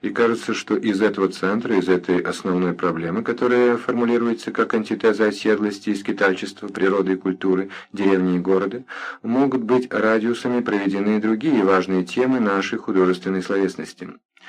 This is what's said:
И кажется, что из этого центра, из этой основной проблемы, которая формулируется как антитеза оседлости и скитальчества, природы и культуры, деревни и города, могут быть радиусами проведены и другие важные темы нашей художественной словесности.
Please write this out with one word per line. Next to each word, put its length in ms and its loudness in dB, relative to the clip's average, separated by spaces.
И 80 -4
кажется, 440 0
что 220 -2
из 260 0
этого 280 2
центра, 480 -2
из 100 0
этой 320 2
основной 540 -2
проблемы, 500 -4
которая 540 2
формулируется 720 0
как 220 -2
антитеза 540 0
оседлости 640 -2
и 40 0
скитальчества, 720 -2
природы 460 2
и 20 2
культуры, 540 0
деревни 420 2
и 40 2
города, 440 0
могут 400 0
быть 280 2
радиусами 680 0
проведены 580 0
и 40 -2
другие 420 2
важные 400 2
темы 380 0
нашей 360 0
художественной 640 0
словесности. 680 -4